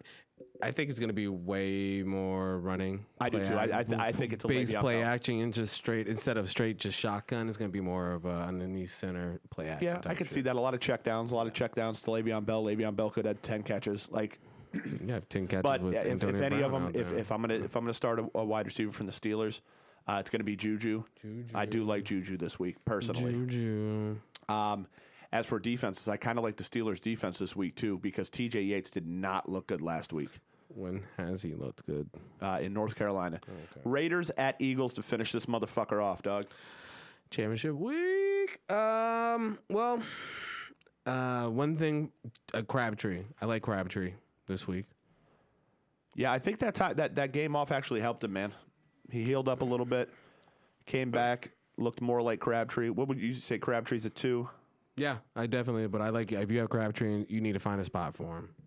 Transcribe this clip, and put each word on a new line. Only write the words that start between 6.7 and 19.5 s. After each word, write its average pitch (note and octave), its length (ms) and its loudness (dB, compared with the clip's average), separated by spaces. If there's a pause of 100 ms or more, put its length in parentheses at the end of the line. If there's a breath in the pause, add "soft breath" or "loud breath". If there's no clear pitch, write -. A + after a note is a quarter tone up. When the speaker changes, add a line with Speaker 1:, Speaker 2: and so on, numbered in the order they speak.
Speaker 1:
just G2 200 -2
shotgun, A2+ 500 0
it's G#2+ 80 -4
gonna G#2 140 -2
be G2 100 -2
more F2+ 320 0
of E2+ 140 -4
a F2+ 40 0
underneath F2+ 640 -2
center F2+ 480 -4 (100)
play D#2 180 -6
action D3 180 -2
Speaker 2:
Yeah, E3+ 120 0
Speaker 1:
type - 140 -8
Speaker 2:
I - 20 -2
could D3 120 -2
Speaker 1:
shit. - 80 -6
Speaker 2:
see C#3 80 0
that. B2+ 140 2
A A#2+ 40 2
lot B2+ 140 2
of A#2+ 60 -2
checkdowns, A#2 500 2
a B2 40 0
lot A#2 120 2
of A2 60 -4
checkdowns A2+ 520 -2
to A2+ 60 0
Le'Veon A2 340 2
Bell. A2 200 2
Le'Veon G#2+ 320 2
Bell G#2+ 140 2
could A2 160 0
have G#2 160 0
ten G#2+ 200 -2
catches. G2+ 480 -2
Like, G#2+ 280 -2 (180)
Speaker 1:
<clears throat> - 180 -12
You - 380 -4
have - 160 -4
ten F#2+ 180 0
catches F#2 160 2
Speaker 2:
but F#2+ 200 4
Speaker 1:
with F#2 120 2
Speaker 2:
if, - 120 2
Speaker 1:
Antonio G2+ 300 2
Speaker 2:
if G2+ 60 4
any C#3 160 2
Speaker 1:
Brown C#3 60 4
Speaker 2:
of C3+ 100 2
'em, C3 140 0
Speaker 1:
out - 80 -2
Speaker 2:
if, A#2 140 0
Speaker 1:
there. F#2+ 80 0
Speaker 2:
if A2 140 -2
I'm G#2+ 100 0
gonna, A2+ 120 2
if - 220 -2
I'm A#2 80 0
gonna A#2 100 0
start A#2 240 0
a, A2+ 160 0
a A2 100 2
wide G#2+ 220 0
receiver G#2 260 0
from G#2 140 -4
the F#2 60 -4
Steelers, G#2+ 480 0 (480 loud breath)